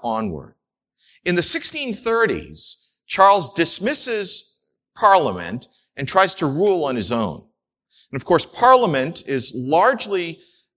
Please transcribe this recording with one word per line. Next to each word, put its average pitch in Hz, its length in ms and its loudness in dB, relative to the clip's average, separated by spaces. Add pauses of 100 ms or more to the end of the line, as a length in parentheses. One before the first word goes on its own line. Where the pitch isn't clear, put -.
onward. 107 520 -6 (680)
In 180 100 0
the 175 80 2
sixteen 285 500 -4
thirties, 151 960 -4 (180)
Charles 190 480 4
dismisses 208 1080 -4 (320)
Parliament 120 720 2 (280)
and 135 120 -6
tries 190 280 2
to 165 100 -2
rule 170 380 0
on 131 120 -2
his 101 160 -4
own. 104 320 -4 (640)
And 135 100 -8
of - 40 -14
course, 165 200 2
Parliament 185 800 2
is 131 280 -4
largely 175 840 -2 (360)